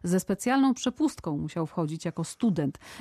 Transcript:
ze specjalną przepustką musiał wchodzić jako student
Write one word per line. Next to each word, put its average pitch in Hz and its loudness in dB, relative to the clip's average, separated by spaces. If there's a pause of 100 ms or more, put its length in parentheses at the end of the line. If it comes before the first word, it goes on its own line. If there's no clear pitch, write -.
ze 180 2
specjalną 254 2
przepustką 247 -2
musiał 160 -2
wchodzić 160 -4
jako 165 -4
student 151 0 (220)